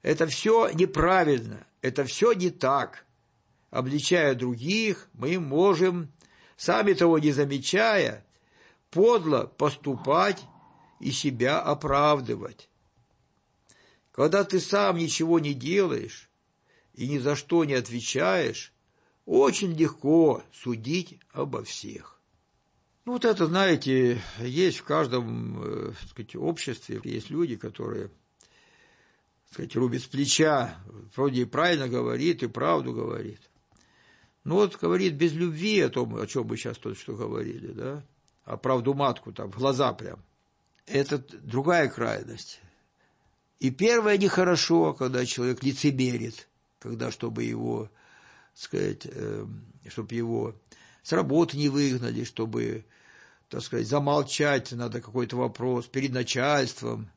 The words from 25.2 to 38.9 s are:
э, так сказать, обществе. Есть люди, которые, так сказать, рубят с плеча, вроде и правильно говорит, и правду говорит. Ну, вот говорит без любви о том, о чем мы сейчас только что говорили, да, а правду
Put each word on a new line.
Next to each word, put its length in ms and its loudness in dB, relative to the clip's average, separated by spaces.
э, 380 -6
так 100 -14
сказать, 240 -16
обществе. 680 -6
Есть 260 -8
люди, 260 -2
которые, 520 -8
так 1400 -20
сказать, 240 -8
рубят 260 0
с 40 -14
плеча, 680 2
вроде 280 0
и 20 2
правильно 420 0
говорит, 560 -2
и 60 -2
правду 440 0
говорит. 480 -8
Ну, 140 -2
вот 200 2
говорит 380 0
без 180 0
любви 480 0
о 100 2
том, 260 -4
о 100 -6
чем 220 -4
мы 80 -4
сейчас 200 -8
только 220 -10
что 160 -12
говорили, 540 -8
да, 360 -10
а 120 -10
правду 380 0